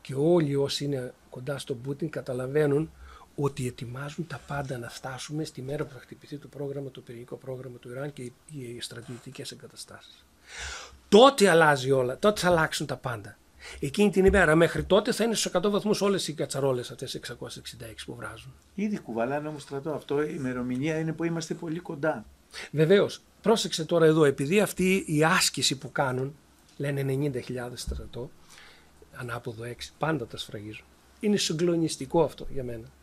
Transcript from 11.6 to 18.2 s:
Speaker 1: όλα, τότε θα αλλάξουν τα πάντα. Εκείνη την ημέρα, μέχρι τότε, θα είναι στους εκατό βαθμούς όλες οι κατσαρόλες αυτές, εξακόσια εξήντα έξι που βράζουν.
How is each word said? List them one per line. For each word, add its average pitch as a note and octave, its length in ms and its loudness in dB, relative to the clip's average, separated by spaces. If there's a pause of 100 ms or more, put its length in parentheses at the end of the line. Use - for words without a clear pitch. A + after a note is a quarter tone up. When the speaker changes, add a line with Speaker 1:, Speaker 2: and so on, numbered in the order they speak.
Speaker 1:
όλα, C3 280 2
τότε G#3 220 2
θα F3 80 2
αλλάξουν D#3+ 380 2
τα C3 100 -6
πάντα. A2 400 -10 (440)
Εκείνη F#3+ 300 2
την F#3 140 4
ημέρα, F#3 300 6
μέχρι D#3+ 300 4
τότε, G#3+ 280 4
θα G#3 120 0
είναι A#3 80 2
στους - 140 0
εκατό F#3 240 0
βαθμούς G3+ 300 0
όλες G3 280 0
οι D#3+ 40 -6
κατσαρόλες C3+ 580 -2
αυτές, A#2+ 240 -10
εξακόσια - 500 -12
εξήντα A2+ 220 -16
έξι A2 180 -16
που B2+ 100 -12
βράζουν. A#2 400 -14 (200)